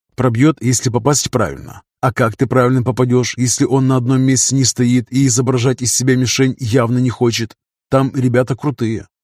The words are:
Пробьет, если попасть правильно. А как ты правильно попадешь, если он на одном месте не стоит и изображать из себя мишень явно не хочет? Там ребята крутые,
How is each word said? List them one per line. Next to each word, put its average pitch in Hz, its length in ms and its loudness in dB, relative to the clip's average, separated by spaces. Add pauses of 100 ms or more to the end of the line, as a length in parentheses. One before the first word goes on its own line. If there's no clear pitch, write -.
(140)
Пробьет, 127 480 0
если 123 260 -2
попасть 120 440 0
правильно. 92 500 -6 (180)
А 131 120 0
как 110 240 0
ты 131 100 0
правильно 123 380 2
попадешь, 123 520 0
если 123 280 0
он 131 240 0
на 131 80 2
одном 127 240 0
месте 131 340 0
не 135 100 2
стоит 123 480 0
и 135 140 2
изображать 123 560 0
из 117 100 -2
себя 127 220 0
мишень 127 460 0
явно 120 380 0
не 127 120 0
хочет? 113 460 -2 (340)
Там 135 240 0
ребята 123 400 0
крутые, 113 540 -4 (160)